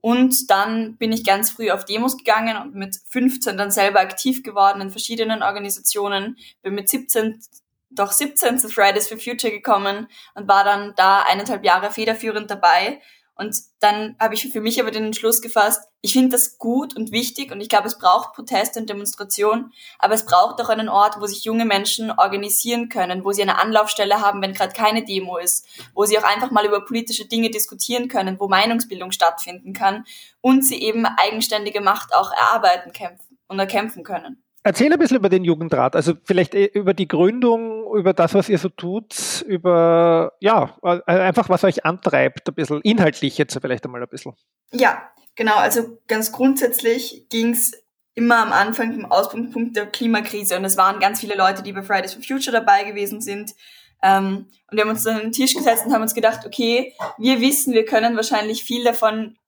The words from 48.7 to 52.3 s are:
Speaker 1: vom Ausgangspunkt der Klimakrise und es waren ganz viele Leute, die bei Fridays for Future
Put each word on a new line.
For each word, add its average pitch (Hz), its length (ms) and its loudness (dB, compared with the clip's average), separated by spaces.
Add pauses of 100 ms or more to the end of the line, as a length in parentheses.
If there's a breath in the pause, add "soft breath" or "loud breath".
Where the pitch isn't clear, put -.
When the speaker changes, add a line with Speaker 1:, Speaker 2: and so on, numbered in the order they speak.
Speaker 1:
vom 202 180 -8
Ausgangspunkt 233 640 -2
der 208 120 -4
Klimakrise 208 720 -2
und 190 80 -4
es 196 120 -2
waren 196 240 4
ganz 208 180 2
viele 208 160 -6
Leute, 196 300 2
die 202 80 -12
bei 196 100 -10
Fridays 190 320 -2
for - 80 -18
Future 269 340 -4